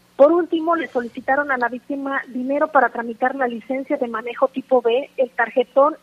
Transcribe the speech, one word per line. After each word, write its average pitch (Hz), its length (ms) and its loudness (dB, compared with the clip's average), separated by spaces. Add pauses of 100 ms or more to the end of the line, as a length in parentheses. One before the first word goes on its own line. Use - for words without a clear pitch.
(160)
Por 294 160 8
último, 330 460 0
le 269 100 -4
solicitaron 262 640 -2
a 262 60 0
la 240 100 0
víctima 269 600 -6
dinero 269 420 -2
para 254 200 4
tramitar 233 460 -4
la 262 120 -2
licencia 262 500 -6
de 254 100 -2
manejo 240 400 -2
tipo 254 340 0
B, 240 360 0
el 254 140 0
tarjetón, 269 720 0